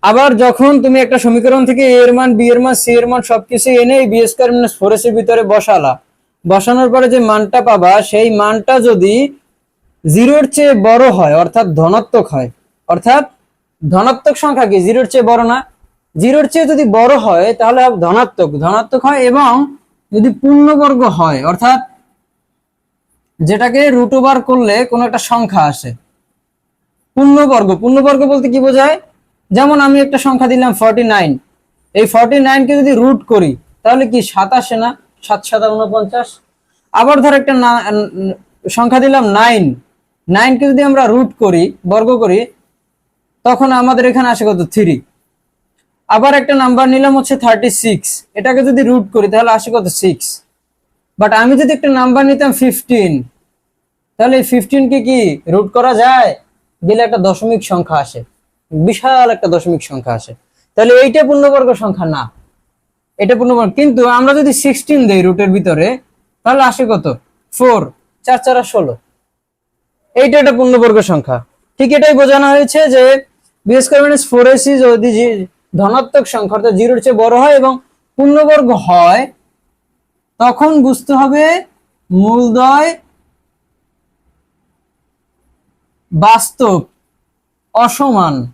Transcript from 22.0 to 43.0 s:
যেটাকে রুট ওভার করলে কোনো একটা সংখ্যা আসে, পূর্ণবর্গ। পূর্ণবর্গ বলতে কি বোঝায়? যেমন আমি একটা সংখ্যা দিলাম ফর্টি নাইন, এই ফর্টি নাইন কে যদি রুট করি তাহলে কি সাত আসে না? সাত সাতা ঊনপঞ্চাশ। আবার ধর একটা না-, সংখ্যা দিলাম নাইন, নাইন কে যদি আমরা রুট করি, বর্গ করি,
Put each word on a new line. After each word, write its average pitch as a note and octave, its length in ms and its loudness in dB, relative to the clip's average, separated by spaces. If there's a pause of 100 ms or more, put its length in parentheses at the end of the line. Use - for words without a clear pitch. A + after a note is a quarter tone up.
যেটাকে A#3 400 -2 (160)
রুট A#3+ 220 0
ওভার C4 200 2 (100)
করলে A#3+ 280 0 (140)
কোনো A#3+ 140 -2
একটা A3+ 160 -6 (100)
সংখ্যা G3+ 400 -2
আসে, B2+ 200 -12 (1300)
পূর্ণবর্গ। C#4 520 2 (140)
পূর্ণবর্গ C4+ 380 2 (120)
বলতে C#4 220 0
কি C4+ 120 0
বোঝায়? C4+ 300 2 (540)
যেমন C#4+ 360 2
আমি C#4 180 4
একটা C#4 220 -4
সংখ্যা B3+ 260 0
দিলাম B3 280 0
ফর্টি A3 240 0 (100)
নাইন, F3+ 160 0 (640)
এই G#3+ 180 2
ফর্টি A#3 340 2
নাইন C4+ 180 2
কে B3+ 160 -2
যদি C#4 120 2 (100)
রুট C4 180 2 (120)
করি F3+ 180 2 (300)
তাহলে B3+ 320 0
কি B3 60 0 (120)
সাত G3 200 -2 (100)
আসে A#3+ 220 -8
না? A#3 60 -4 (340)
সাত G3+ 260 -4
সাতা A3 260 -2
ঊনপঞ্চাশ। G#3+ 540 -4 (680)
আবার B3+ 260 2
ধর D4 200 2
একটা C#4 140 -4 (100)
না-, A#3+ 200 0 (920)
সংখ্যা A#3+ 280 0
দিলাম C4+ 200 2 (140)
নাইন, A3+ 260 2 (640)
নাইন A3 300 0
কে C#4 120 -2
যদি C4+ 180 2
আমরা C4+ 180 2
রুট A#3+ 240 0 (120)
করি, F3 200 0 (280)
বর্গ A3 200 0 (140)
করি, G3 160 0 (1040)